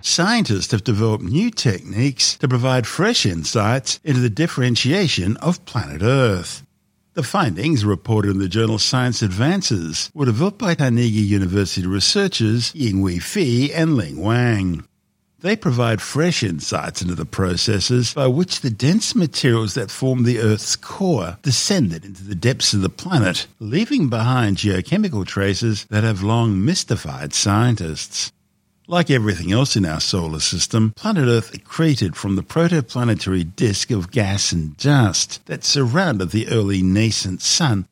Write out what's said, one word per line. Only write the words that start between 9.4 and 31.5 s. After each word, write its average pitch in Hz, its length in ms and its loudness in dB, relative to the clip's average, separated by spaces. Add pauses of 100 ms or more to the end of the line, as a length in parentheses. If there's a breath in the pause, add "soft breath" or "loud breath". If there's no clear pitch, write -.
were 147 120 -2
developed 135 320 0
by 180 180 0
Carnegie 120 320 2
University 98 800 2
researchers 117 880 0
Yinghui 95 480 0
Fi 135 520 0
and 160 220 2
Ling 80 260 -4
Wang. 104 640 0 (560)
They 190 160 0
provide 120 460 0
fresh 160 420 0
insights 80 580 -4
into 90 140 -2
the 80 80 -6
processes 98 880 0
by 139 140 2
which 151 320 0
the 139 100 -2
dense 143 460 0
materials 117 600 2
that 101 160 -4
form 127 320 0
the 117 160 2
Earth's 110 360 2
core 113 680 -2
descended 120 640 0
into 95 220 -16
the 101 100 -8
depths - 380 0
of 101 80 2
the 92 80 2
planet, 113 580 0 (120)
leaving 165 500 0
behind 113 480 0
geochemical 104 680 0
traces 101 600 -2
that 107 180 0
have 107 180 0
long 107 440 2
mystified 76 680 -4
scientists. 104 1000 -2 (540)
Like 175 220 0
everything 101 440 2
else 131 240 2
in 98 80 2
our 78 160 -2
solar 80 400 -2
system, 110 560 0
planet 202 280 0
Earth 117 280 2